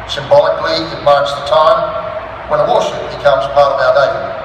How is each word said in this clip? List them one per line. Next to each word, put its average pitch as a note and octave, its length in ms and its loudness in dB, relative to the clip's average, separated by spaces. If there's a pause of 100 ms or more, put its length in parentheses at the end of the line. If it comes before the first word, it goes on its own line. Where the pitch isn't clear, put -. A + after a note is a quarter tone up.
Symbolically, D3+ 880 2
it - 160 -10
marks C#3+ 240 2
the - 160 -8
time D#3 320 4 (720)
when D3 80 0
a D3+ 80 2
warship - 320 -2 (160)
becomes - 400 0
part C#3+ 160 4
of - 80 -2
our B2+ 140 2 (100)
Navy - 240 -2 (160)